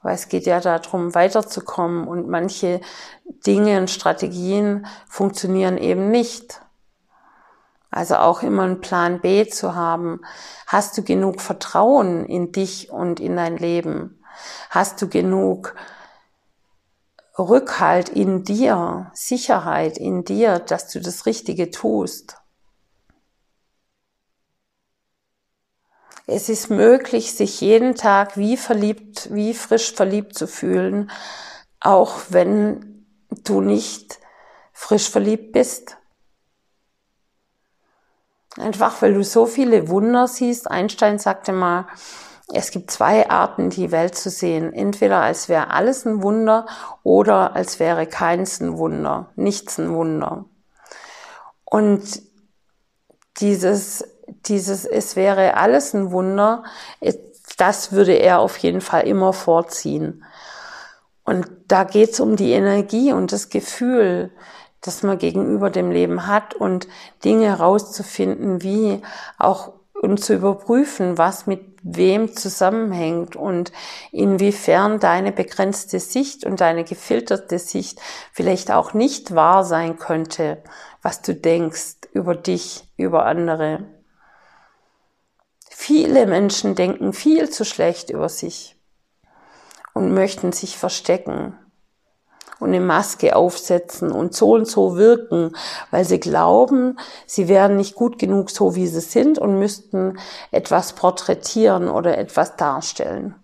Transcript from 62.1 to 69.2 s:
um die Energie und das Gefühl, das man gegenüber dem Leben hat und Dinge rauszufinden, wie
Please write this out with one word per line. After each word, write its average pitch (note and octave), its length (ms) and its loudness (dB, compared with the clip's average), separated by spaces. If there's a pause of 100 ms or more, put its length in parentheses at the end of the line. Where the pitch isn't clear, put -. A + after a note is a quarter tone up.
um G#3+ 160 2
die G3 160 2
Energie G3+ 600 2
und F#3+ 200 0
das G3+ 160 -6
Gefühl, G3+ 840 0 (520)
das - 200 -8
man G3 140 0
gegenüber F#3+ 540 0
dem F3+ 200 -2
Leben F3 360 0
hat G#3 280 -2
und F#3 340 -2 (360)
Dinge G#3 340 4
rauszufinden, F#3+ 1040 0
wie G3+ 380 0 (380)